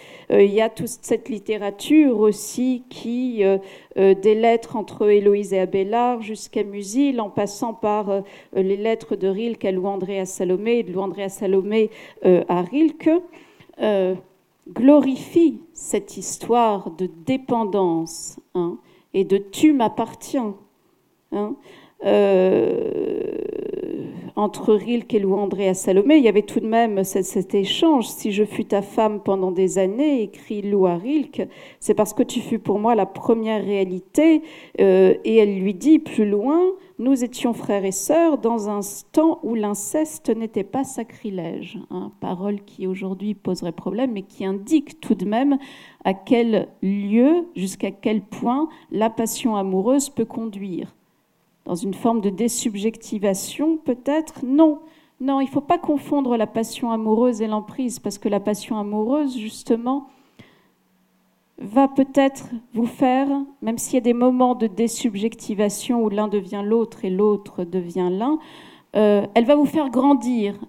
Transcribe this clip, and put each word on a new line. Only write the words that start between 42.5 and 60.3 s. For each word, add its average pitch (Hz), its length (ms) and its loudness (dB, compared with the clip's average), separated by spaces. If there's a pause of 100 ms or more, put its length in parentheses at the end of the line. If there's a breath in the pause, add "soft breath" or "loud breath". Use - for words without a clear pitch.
qui - 240 -12
aujourd'hui 190 460 -6
poserait 175 400 -6
problème, 226 400 -4
mais 196 100 -8
qui - 220 -12
indique 202 560 -2
tout - 140 0
de 185 100 -6
même 262 320 2 (480 loud breath)
à 190 80 0
quel 226 560 2 (140)
lieu, 220 640 2 (100)
jusqu'à 190 340 -6
quel 214 300 -2
point 247 480 -2 (220 loud breath)
la 214 180 0
passion 226 480 -2
amoureuse 196 540 0
peut 226 160 -4
conduire. 202 680 -10 (720)
Dans 180 100 -6
une 180 200 -6
forme 233 260 0
de 202 100 0
désubjectivation, 214 1500 -4
peut-être ? 285 680 -4
Non. 294 320 4 (420 loud breath)
Non, 269 200 0
il 269 60 -2
ne 269 40 -6
faut 277 100 -2
pas 349 180 0
confondre 285 580 0
la 214 100 0
passion 226 460 -4
amoureuse 220 500 2
et 220 60 -2
l'emprise, 214 500 -6
parce 202 200 -8
que - 100 -4
la 202 100 0
passion 208 400 -4
amoureuse, 226 580 -2
justement, 233 720 -4 (1500 soft breath)